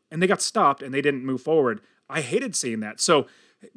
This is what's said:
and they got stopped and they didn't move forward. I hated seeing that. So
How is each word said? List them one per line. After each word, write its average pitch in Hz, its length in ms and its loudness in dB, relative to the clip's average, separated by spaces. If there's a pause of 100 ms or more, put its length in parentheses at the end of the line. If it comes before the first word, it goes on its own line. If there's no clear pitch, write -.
and 160 140 -2
they 190 60 2
got 180 120 2
stopped 143 440 2
and 131 100 -10
they 139 80 0
didn't 135 240 0
move 131 160 -4
forward. 139 380 2 (280)
I 151 120 -6
hated 175 340 -4
seeing 117 260 -4
that. 107 200 -10
So 151 260 4 (500)